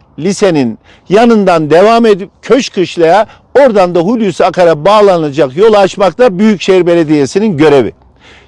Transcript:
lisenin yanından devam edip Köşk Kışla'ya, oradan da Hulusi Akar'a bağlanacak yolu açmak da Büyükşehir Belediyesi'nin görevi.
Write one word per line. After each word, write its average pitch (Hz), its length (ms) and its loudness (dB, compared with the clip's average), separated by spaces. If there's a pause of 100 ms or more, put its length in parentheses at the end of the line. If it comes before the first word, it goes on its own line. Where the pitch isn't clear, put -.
(180)
lisenin 156 600 -2 (300)
yanından 190 640 2
devam 220 360 2
edip 196 240 -2 (120)
Köşk 240 320 -2
Kışla'ya, 175 520 0 (320)
oradan 202 360 2
da 180 60 0
Hulusi 202 440 -2
Akar'a 170 400 0
bağlanacak 160 720 0
yolu 208 200 2
açmak 196 420 -2
da 240 200 0
Büyükşehir 190 480 0
Belediyesi'nin 170 720 -2
görevi. 135 360 2 (560)